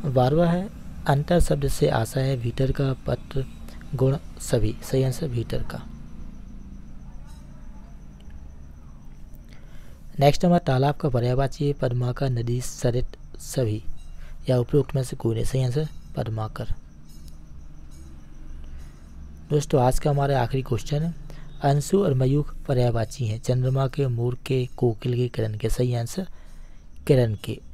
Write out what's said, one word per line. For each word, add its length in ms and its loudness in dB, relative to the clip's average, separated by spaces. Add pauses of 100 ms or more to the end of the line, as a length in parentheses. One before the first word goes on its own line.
बारहवाँ 420 6
है 220 2 (360)
अंतर 340 4
शब्द 300 4
से 200 4
आशा 300 0
है 180 2
भीतर 340 0
का, 140 2 (220)
पत्र, 360 -2 (520)
गुण, 200 4 (260)
सभी। 320 4 (100)
सही 200 2
answer 240 0
भीतर 360 -2
का। 180 -4 (4000)
Next 260 6
हमारा 220 6
तालाब 280 4
का 140 -2
पर्यायवाची 580 2
है 60 2
पद्माकर, 560 0
नदी, 320 0
सरित, 560 0 (240)
सभी 400 0 (680)
या 100 6
उपरोक्त 360 4
में 80 2
से 120 -4
कोई 200 0
नहीं। 100 2
सही 180 2
answer 240 0 (280)
पद्माकर। 580 -2 (2750)
दोस्तों, 320 4
आज 160 6
का 100 2
हमारा 320 4
आखिरी 220 0
question 400 0
है, 100 -2 (500)
अंशु 400 4
और 100 4
मयूख 420 2 (120)
पर्यायवाची 600 2
हैं 140 -2
चंद्रमा 460 2
के, 220 0
मोर 280 0 (100)
के, 180 2 (120)
कोकिल 380 2
के, 140 2
किरण 280 -2
के। 120 0
सही 260 2
answer 320 -4 (800)
किरण 280 8 (100)
के। 140 -4 (140)